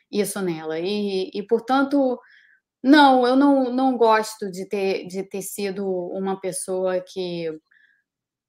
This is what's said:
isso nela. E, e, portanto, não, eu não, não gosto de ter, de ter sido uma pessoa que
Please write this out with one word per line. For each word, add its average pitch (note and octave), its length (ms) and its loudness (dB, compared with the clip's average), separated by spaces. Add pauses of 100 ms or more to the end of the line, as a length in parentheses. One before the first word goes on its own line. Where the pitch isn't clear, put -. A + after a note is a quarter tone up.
(100)
isso G3+ 320 -4
nela. D#3+ 360 -4
E, G3 540 -4
e, G3+ 140 -8
portanto, C4 720 0 (680)
não, C4 420 8
eu B3+ 80 4
não, C4+ 380 4
não C4 240 0
gosto A3 540 2
de F#3+ 180 -10
ter, G3 380 -4
de F#3 160 -8
ter F#3+ 200 -10
sido G3 460 -6
uma F#3+ 500 -4
pessoa F#3 600 -4
que F3 500 -8 (1000)